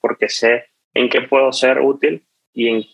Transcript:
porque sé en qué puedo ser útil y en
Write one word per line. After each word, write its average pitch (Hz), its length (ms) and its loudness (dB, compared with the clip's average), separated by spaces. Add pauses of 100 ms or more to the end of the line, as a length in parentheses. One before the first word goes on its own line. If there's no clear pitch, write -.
porque - 280 -2
sé 117 380 0 (280)
en 123 140 0
qué 127 140 0
puedo 135 300 0
ser 131 280 0
útil 139 440 -2 (280)
y 117 160 -2
en 110 260 -2